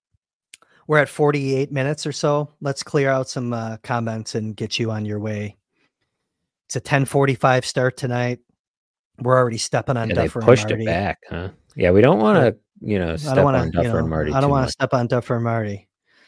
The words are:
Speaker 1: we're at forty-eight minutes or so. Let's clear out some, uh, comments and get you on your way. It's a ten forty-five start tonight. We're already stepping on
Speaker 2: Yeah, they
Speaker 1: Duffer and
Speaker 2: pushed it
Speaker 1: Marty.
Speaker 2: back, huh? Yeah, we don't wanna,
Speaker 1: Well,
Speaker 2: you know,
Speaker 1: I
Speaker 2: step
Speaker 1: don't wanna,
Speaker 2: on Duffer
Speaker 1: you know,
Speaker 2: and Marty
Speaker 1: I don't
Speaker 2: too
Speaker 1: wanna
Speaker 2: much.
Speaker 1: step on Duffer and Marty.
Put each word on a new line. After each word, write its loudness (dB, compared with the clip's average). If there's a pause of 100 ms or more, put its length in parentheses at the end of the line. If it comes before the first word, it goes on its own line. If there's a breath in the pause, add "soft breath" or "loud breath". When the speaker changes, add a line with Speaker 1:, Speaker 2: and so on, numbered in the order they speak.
(880)
Speaker 1:
we're 2
at 2
forty-eight 0
minutes -4
or -6
so. -2 (100)
Let's -6
clear 0
out -2
some, -6
uh, -8
comments -6
and -6
get -8
you -2
on -4
your -6
way. -8 (1080)
It's -10
a -2
ten 0
forty-five 2
start -2
tonight. -4 (800)
We're 2
already 2
stepping -2
on -4
Speaker 2:
Yeah, 0
they 2
Speaker 1:
Duffer -4
and 2
Speaker 2:
pushed 6
it -2
Speaker 1:
Marty. -4
Speaker 2:
back, -2 (100)
huh? -8 (260)
Yeah, 4
we 8
don't 6
wanna, 4
Speaker 1:
Well, 4 (280)
Speaker 2:
you -2
know, -2
Speaker 1:
I -4
Speaker 2:
step -2
Speaker 1:
don't 6
wanna, 4
Speaker 2:
on -2
Duffer 0
Speaker 1:
you -2
know, 0
Speaker 2:
and -2
Marty -2
Speaker 1:
I 2
don't 2
Speaker 2:
too 2
Speaker 1:
wanna 2
Speaker 2:
much. -6
Speaker 1:
step -2
on 0
Duffer -2
and -2
Marty. -4 (380 soft breath)